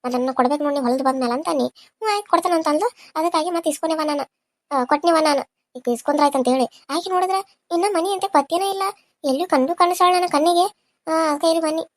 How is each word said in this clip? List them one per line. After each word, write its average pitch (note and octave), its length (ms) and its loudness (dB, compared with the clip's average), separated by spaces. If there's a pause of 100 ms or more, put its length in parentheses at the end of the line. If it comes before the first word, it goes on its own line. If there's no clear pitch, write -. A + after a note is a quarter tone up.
ಅದನ್ನ B3+ 300 -2
ಕೊಡ್ಬೇಕು C4 300 0
ನೋಡಿ, C#4+ 160 -2
ಹೊಲ್ದು C4 240 0
ಬಂದ್ಮೇಲೆ" C4 280 2
ಅಂತ D#4 220 -2
ನೀ, B3+ 140 0
"ಹ್ಞೂ, - 480 -4
ಆಯ್ತು, G#4 140 -6
ಕೊಡ್ತಾನೆ" F4 260 2
ಅಂತ D#4+ 120 0
ಅಂದ್ಲು. D#4 200 0 (280)
ಅದಕ್ಕಾಗಿ E4 340 -2
ಮತ್ತೆ E4+ 200 -2
ಇಸ್ಕೊನೇವ D#4 340 -2
ನಾನು, D4 200 -2 (480)
ಆ, C4 120 0
ಕೊಟ್ನೇವ D4+ 380 2
ನಾನು, D4 200 2 (340)
"ಈಗ B3+ 80 -16 (100)
ಇಸ್ಕೊಂಡ್ರೆ D4 320 0
ಆಯ್ತು" C#4 120 2
ಅಂತ B3+ 100 0
ಹೇಳಿ. B3 420 -2
ಆಕೆ E4+ 200 -4
ನೋಡಿದ್ರೆ F#4 300 0 (320)
ಇನ್ನ F4 180 0
ಮನಿ F#4 240 0
ಅಂತ F#4+ 140 -4
ಪತ್ತೇನೇ E4+ 420 0
ಇಲ್ಲ, G4 140 -4 (400)
ಎಲ್ಲೂ D4 240 -2
ಕಂಡು D#4 280 0
ಕಾಣಿಸ್ತಾಳ F4+ 380 2
ನನ್ನ F4+ 180 2
ಕಣ್ಣಿಗೆ. F4 340 2 (420)
ಆ, D#4+ 220 0
ಅದಕ್ಕೆ D4 180 0
ಇಲ್ಲಿ E4 160 2
ಬನ್ನಿ. D#4+ 220 -4 (120)